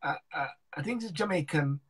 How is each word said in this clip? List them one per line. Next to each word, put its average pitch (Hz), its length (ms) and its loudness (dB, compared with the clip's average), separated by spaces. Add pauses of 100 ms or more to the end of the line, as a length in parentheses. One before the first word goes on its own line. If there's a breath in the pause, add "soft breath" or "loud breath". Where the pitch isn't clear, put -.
Uh, 143 120 0 (200)
uh, 147 120 -2 (300)
I 147 60 -4
think 233 180 -2
this 226 100 -6
Jamaican, 156 800 2